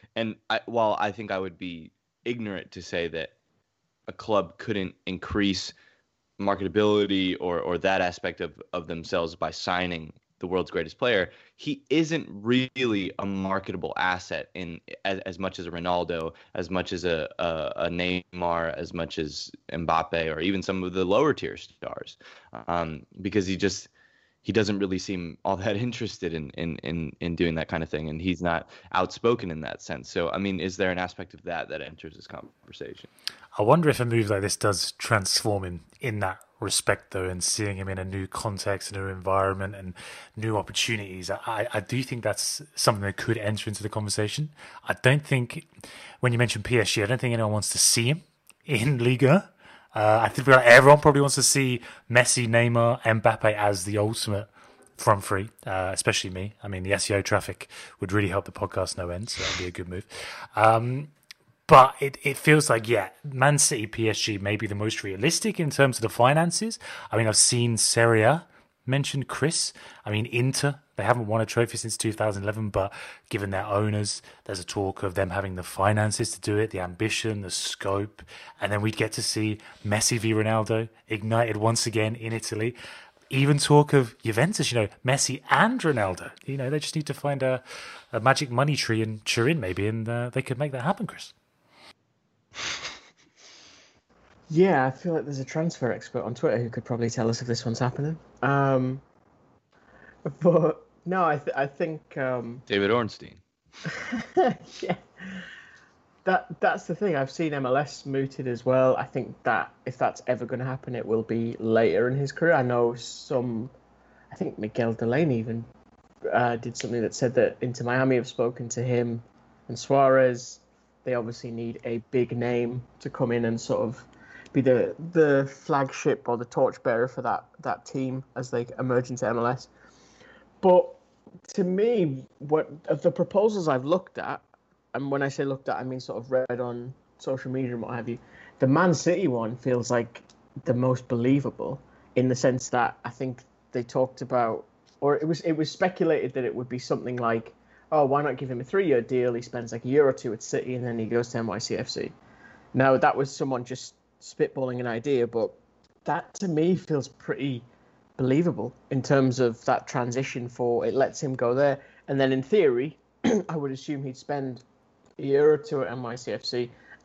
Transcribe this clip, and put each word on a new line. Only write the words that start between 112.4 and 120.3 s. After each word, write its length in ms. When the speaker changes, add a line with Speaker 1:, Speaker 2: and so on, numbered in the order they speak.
Speaker 3:
I 80
know 320
some, 800
I 40
think 240
Miguel 340
Delaney 460
even, 260
uh, 260
did 200
something 240
that 140
said 200
that 260
Inter 240
Miami 320
have 100
spoken 420
to 140
him 400
and 120
Suarez. 800